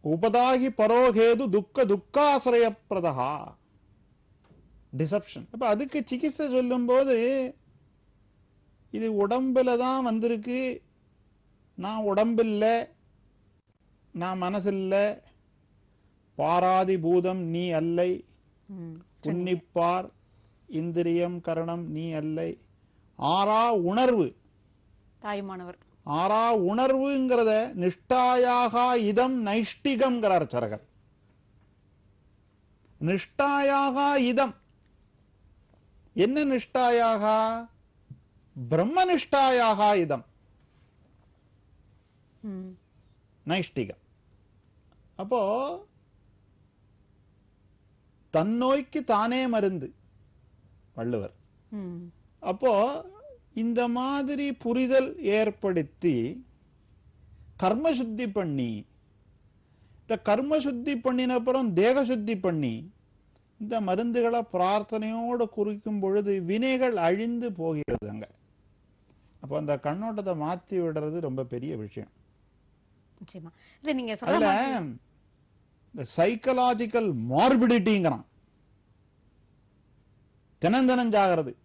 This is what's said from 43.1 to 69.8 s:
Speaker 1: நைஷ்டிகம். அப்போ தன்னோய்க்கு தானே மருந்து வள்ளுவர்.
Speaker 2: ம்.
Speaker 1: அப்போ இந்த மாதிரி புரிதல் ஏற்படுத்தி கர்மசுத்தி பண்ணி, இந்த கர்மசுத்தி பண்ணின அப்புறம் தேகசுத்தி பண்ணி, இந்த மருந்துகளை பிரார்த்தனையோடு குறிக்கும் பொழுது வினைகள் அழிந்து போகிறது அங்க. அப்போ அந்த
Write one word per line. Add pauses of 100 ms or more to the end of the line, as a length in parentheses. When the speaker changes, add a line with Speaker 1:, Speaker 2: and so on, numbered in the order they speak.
Speaker 1:
நைஷ்டிகம். (1120)
அப்போ (3000)
தன்னோய்க்கு
தானே
மருந்து (1000)
வள்ளுவர். (380)
Speaker 2:
ம். (280)
Speaker 1:
அப்போ (500)
இந்த
மாதிரி
புரிதல்
ஏற்படுத்தி (1160)
கர்மசுத்தி
பண்ணி, (1160)
இந்த
கர்மசுத்தி
பண்ணின
அப்புறம்
தேகசுத்தி
பண்ணி, (680)
இந்த
மருந்துகளை (120)
பிரார்த்தனையோடு
குறிக்கும்
பொழுது
வினைகள்
அழிந்து
போகிறது
அங்க. (1080)
அப்போ
அந்த